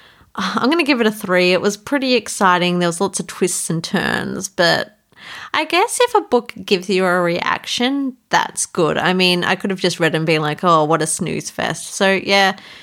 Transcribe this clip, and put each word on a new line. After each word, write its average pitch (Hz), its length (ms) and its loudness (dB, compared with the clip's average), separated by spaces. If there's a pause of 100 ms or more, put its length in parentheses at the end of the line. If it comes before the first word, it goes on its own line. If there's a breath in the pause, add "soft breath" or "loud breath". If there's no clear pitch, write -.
(340 loud breath)
I'm 202 360 -2
gonna 339 140 2
give 254 180 2
it 220 60 4
a 214 40 2
three. 180 400 2
It 185 100 2
was 202 140 0
pretty 262 400 -2
exciting. 180 640 2
There 175 80 2
was 170 140 -2
lots 196 180 -2
of 180 80 -6
twists - 420 -4
and 165 140 -2
turns, - 640 -2
but - 500 0 (560 loud breath)
I 311 120 0
guess 339 340 0
if 494 160 2
a 403 60 4
book 240 320 -2 (100)
gives 180 260 -2
you 185 140 2
a 180 160 2
reaction, 247 960 -2 (140)
that's - 360 -2
good. 156 320 0
I 160 140 0
mean, 180 320 2
I 190 120 0
could 190 140 -6
have 190 120 -4
just 170 180 -2
read 160 160 0
and 160 100 -2
been 160 160 2
like, 151 220 -4
"Oh, 165 220 4
what 156 160 2
a 156 60 -2
snooze - 420 -4
fest." - 380 -6
So, 190 260 0
yeah, 196 420 2 (280 loud breath)